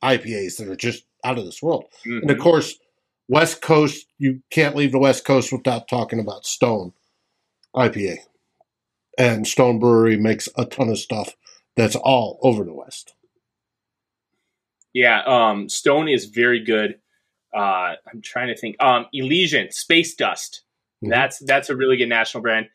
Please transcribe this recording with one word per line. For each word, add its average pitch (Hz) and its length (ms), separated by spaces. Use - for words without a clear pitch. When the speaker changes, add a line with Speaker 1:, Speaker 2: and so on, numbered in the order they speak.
Speaker 1:
I 131 140
P 110 180
As 95 220
that 107 100
are 95 80
just 117 280
out 123 160
of 98 60
this - 180
world. 151 220
And 117 240
of 139 80
Speaker 2:
Mm-hmm. - 60
Speaker 1:
course, 165 320
West 156 360
Coast, 151 420
you 131 220
can't 147 240
leave 143 160
the 131 80
West 135 260
Coast 131 260
without 120 360
talking 117 320
about 104 260
Stone 104 480
I - 160
P 101 200
A. 82 80
And 113 300
Stone 123 320
Brewery 113 380
makes 107 380
a 120 100
ton 117 240
of 104 100
stuff 107 360
that's 110 200
all 123 480
over 113 200
the 85 100
West. - 400
Speaker 2:
Yeah, 120 300
um, 113 420
Stone 151 400
is 120 180
very 120 380
good. 107 360
Uh, 95 420
I'm 113 120
trying 123 240
to 117 80
think. 110 260
Um, 123 300
Elysian, 143 600
Space 170 440
Dust. - 460
Speaker 1:
Mm-hmm. 107 80
Speaker 2:
That's, 131 280
that's 139 300
a 139 60
really 127 220
good 120 100
national 117 340
brand. 113 340